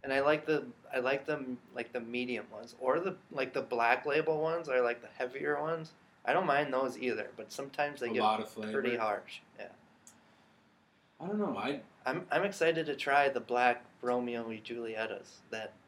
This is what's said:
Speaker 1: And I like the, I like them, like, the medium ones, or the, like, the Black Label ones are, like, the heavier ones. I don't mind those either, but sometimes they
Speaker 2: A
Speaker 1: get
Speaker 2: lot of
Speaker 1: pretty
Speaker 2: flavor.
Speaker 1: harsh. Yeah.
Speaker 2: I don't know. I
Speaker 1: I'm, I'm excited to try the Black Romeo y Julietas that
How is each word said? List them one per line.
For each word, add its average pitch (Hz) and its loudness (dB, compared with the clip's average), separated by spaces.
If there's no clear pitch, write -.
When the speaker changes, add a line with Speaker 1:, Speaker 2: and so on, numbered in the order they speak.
Speaker 1:
And 135 -2
I 135 4
like 151 4
the, 147 2
I 131 2
like 135 0
them, 131 -4
like, 113 -6
the 127 -4
medium 120 -4
ones, 110 -14
or 131 2
the, 185 -4
like, 131 -4
the 139 0
Black 120 2
Label 156 2
ones 160 -2
are, 127 4
like, 120 2
the - -16
heavier 143 -2
ones. 160 -4
I 123 4
don't 180 4
mind 143 4
those 127 0
either, 110 -2
but 110 -12
sometimes 139 -4
they 120 -2
Speaker 2:
A 113 -2
Speaker 1:
get 120 2
Speaker 2:
lot 107 4
of 107 -10
Speaker 1:
pretty 110 -2
Speaker 2:
flavor. 117 0
Speaker 1:
harsh. 104 -2
Yeah. 110 -12
Speaker 2:
I 165 -10
don't 208 -2
know. 202 0
I 135 -4
Speaker 1:
I'm, 131 -2
I'm 160 4
excited 165 2
to 143 -2
try 143 4
the 131 0
Black 123 4
Romeo 120 0
y 110 -8
Julietas 110 -6
that 110 -8